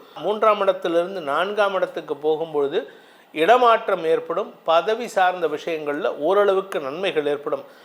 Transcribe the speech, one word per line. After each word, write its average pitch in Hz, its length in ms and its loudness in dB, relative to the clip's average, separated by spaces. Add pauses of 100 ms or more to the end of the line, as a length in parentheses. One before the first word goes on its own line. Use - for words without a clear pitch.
(160)
மூன்றாம் 208 460 2
இடத்திலிருந்து 185 600 0
நான்காம் 196 520 0
இடத்துக்கு 175 420 -4
போகும்பொழுது 151 640 -2 (540)
இடமாற்றம் 208 720 4
ஏற்படும். 165 480 -2 (100)
பதவி 202 440 0
சார்ந்த 180 400 0
விஷயங்கள்ல 151 600 -4 (200)
ஓரளவுக்கு 196 520 2
நன்மைகள் 151 460 -4
ஏற்படும். 143 400 -2 (200)